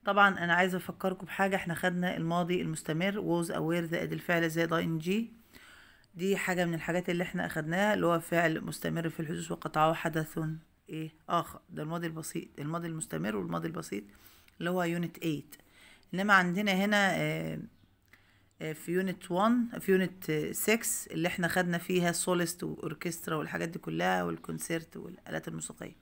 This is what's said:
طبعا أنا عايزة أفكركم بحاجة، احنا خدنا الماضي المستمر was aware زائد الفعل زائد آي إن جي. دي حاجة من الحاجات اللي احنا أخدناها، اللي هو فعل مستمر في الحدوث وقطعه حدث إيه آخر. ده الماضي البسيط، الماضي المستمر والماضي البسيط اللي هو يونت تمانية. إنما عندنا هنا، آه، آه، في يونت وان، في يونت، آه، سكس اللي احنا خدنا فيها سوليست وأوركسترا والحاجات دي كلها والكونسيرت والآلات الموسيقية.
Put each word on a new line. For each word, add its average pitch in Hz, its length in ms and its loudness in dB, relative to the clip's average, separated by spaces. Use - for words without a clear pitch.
طبعا 202 380 6
أنا 175 100 4
عايزة 180 240 4
أفكركم 185 480 -4
بحاجة، 196 300 2
احنا 175 180 -2
خدنا 180 440 0
الماضي 170 440 0
المستمر 170 800 0
was 165 40 -4
aware 165 440 0
زائد 165 220 -2
الفعل 165 360 2
زائد 165 240 0
آي 170 100 2
إن 165 140 0
جي. 196 360 0
دي 190 220 0
حاجة 180 280 0
من 170 80 0
الحاجات 170 360 -2
اللي 175 140 2
احنا 180 220 -4
أخدناها، 170 480 0
اللي 185 120 2
هو 170 140 4
فعل 165 420 2
مستمر 165 480 -4
في - 100 -14
الحدوث 165 320 -6
وقطعه 156 420 2
حدث 160 460 -2
إيه 156 220 -8
آخر. 170 300 -2
ده 151 140 -8
الماضي 170 240 -4
البسيط، 160 400 -8
الماضي 165 280 -4
المستمر 165 480 -4
والماضي 170 320 -4
البسيط 82 360 -8
اللي 170 100 -4
هو 180 140 0
يونت 170 340 -2
تمانية. 151 260 -2
إنما 202 200 4
عندنا 190 380 6
هنا، 196 440 4
آه، 160 440 -2
آه، 156 120 -6
في - 180 -8
يونت 185 400 -2
وان، 226 480 4
في - 120 2
يونت، 185 380 2
آه، 156 220 2
سكس - 560 0
اللي 160 200 -2
احنا 175 200 0
خدنا 175 300 2
فيها 175 340 2
سوليست 175 520 0
وأوركسترا 160 720 -6
والحاجات 165 340 -4
دي 170 100 -8
كلها 92 440 0
والكونسيرت 165 720 -6
والآلات 175 500 -10
الموسيقية. - 540 -10